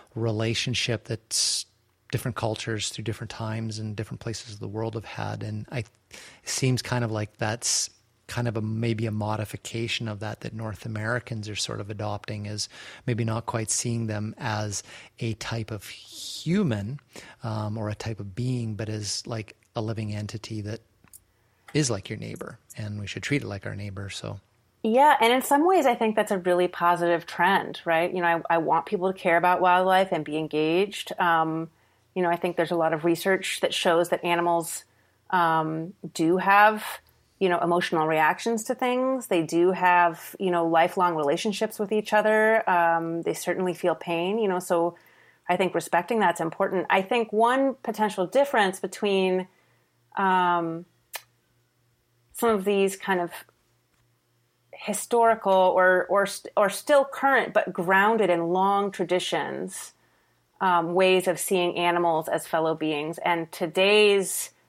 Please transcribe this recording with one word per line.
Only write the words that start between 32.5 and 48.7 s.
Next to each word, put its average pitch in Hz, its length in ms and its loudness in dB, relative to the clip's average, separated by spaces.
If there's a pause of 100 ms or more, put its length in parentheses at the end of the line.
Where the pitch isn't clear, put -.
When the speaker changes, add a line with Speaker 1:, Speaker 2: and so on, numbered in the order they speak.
Speaker 2:
there's 165 140 0
a 175 60 0
lot 160 180 2
of 151 100 -4
research 185 560 0
that 170 140 0
shows 170 340 2
that 170 160 -2
animals, 170 600 0 (440)
um, 160 640 0 (220)
do 170 240 2
have, 208 440 6 (580)
you 190 80 4
know, 175 100 2
emotional 170 480 2
reactions 156 560 2
to 247 140 -4
things. 254 500 -2
They 170 160 2
do 170 300 2
have, 175 640 2
you 185 140 -2
know, 170 120 2
lifelong 170 520 2
relationships 175 640 -2
with 202 100 -4
each 214 220 -2
other. 220 580 4
Um, 165 520 2
they 165 120 -2
certainly 180 400 -2
feel 165 220 0
pain, 180 420 -2
you 220 80 0
know, 180 140 0
so 170 360 0 (520)
I 180 80 2
think 185 180 0
respecting 175 460 0
that's 175 200 2
important. 180 480 -2
I 190 140 2
think 226 300 -2
one 254 500 2
potential 208 440 -2
difference 220 520 2